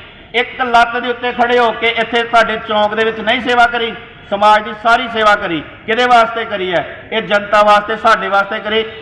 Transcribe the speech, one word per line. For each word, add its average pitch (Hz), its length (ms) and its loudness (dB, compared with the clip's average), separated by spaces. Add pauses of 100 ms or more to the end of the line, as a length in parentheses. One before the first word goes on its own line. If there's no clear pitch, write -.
(340)
ਇੱਕ 240 280 -4
ਲੱਤ 233 360 2
ਦੇ 247 120 -6
ਉੱਤੇ 240 220 -4
ਖੜੇ 247 280 0
ਹੋ 233 120 2
ਕੇ 226 160 -4
ਇੱਥੇ 226 360 -2 (120)
ਸਾਡੇ 220 320 2
ਚੌਂਕ 208 280 0
ਦੇ 220 100 0
ਵਿੱਚ 220 140 -4
ਨਹੀਂ 233 220 -2
ਸੇਵਾ 240 240 2
ਕਰੀ? 233 280 -2 (360)
ਸਮਾਜ 208 340 4
ਦੀ 226 100 -10 (100)
ਸਾਰੀ 240 300 2
ਸੇਵਾ 214 220 4
ਕਰੀ। 170 280 -4 (220)
ਕਿਹਦੇ 226 200 0
ਵਾਸਤੇ 226 400 2
ਕਰੀ 185 280 -6
ਹੈ? - 380 -6
ਇਹ 220 100 -2
ਜਨਤਾ 208 420 2
ਵਾਸਤੇ, 208 340 2
ਸਾਡੇ 214 300 2
ਵਾਸਤੇ 196 320 -2
ਕਰੀ। 214 260 -2 (160)